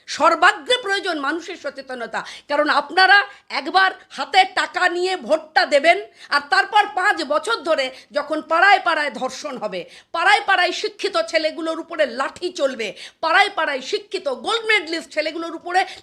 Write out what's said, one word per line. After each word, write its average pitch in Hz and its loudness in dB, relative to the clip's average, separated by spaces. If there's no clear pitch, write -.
সর্বাগ্রে 330 2
প্রয়োজন 381 -4
মানুষের 320 -6
সচেতনতা, 254 -10
কারণ 294 2
আপনারা 370 4
একবার 320 0
হাতে 370 4
টাকা 339 -2
নিয়ে 359 -2
ভোটটা 320 0
দেবেন, 302 4
আর 285 0
তারপর 392 4
পাঁচ 370 0
বছর 311 -2
ধরে 285 -2
যখন 294 -4
পাড়ায় 370 4
পাড়ায় 302 0
ধর্ষণ 262 -8
হবে, 185 -6
পাড়ায় 370 4
পাড়ায় 359 2
শিক্ষিত 403 -6
ছেলেগুলোর 320 -2
উপরে 320 -2
লাঠি 285 -6
চলবে, 254 -4
পাড়ায় 370 2
পাড়ায় 302 -2
শিক্ষিত 381 -6
গোল্ড 302 -2
মেডেলিস্ট 330 -2
ছেলেগুলোর 320 -4
উপরে 349 0